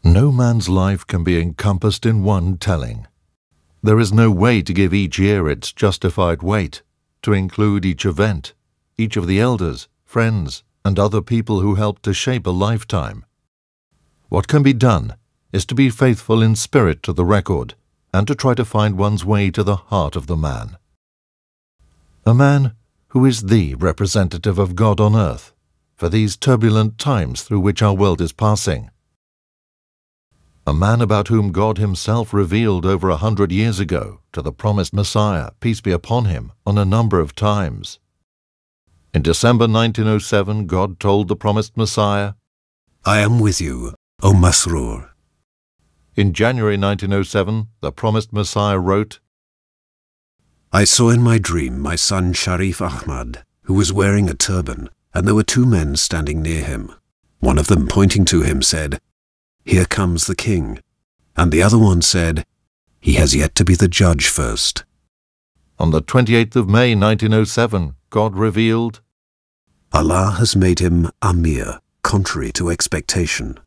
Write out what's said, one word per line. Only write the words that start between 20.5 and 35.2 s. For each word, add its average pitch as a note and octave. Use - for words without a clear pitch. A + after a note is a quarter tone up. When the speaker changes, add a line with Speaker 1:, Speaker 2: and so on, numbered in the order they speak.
Speaker 1:
A A2+
man C#3
who C3
is A2+
the F#2+
representative F2+
of F2+
God G#2
on G#2
earth G2
for E2+
these G#2+
turbulent A2
times F2
through G2+
which G2
our G2+
world F#2+
is E2
passing. G#2
A D2
man G#2
about G#2
whom G#2
God G2+
himself G#2+
revealed G2
over F#2+
a E2
hundred G2
years G2+
ago D#2
to -
the D2
promised G#2
Messiah, G2+